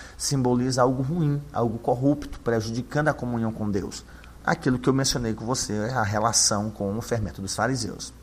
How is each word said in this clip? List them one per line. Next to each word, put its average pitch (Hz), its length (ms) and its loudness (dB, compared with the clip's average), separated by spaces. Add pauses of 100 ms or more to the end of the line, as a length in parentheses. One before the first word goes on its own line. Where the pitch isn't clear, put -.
(180)
simboliza 127 640 2
algo 131 220 4
ruim, 147 480 0
algo 117 260 0
corrupto, 143 640 0
prejudicando 117 720 0
a 143 40 2
comunhão 117 380 -2
com 107 180 -4
Deus. - 360 -4 (380)
Aquilo 131 360 2
que - 80 -2
eu 131 60 6
mencionei 131 400 0
com 107 120 -6
você, 117 280 -2 (200)
a 127 80 0
relação 107 720 2
com 101 260 -2
o 117 40 -2
fermento 104 400 -4
dos 95 120 -6
fariseus. 113 680 -2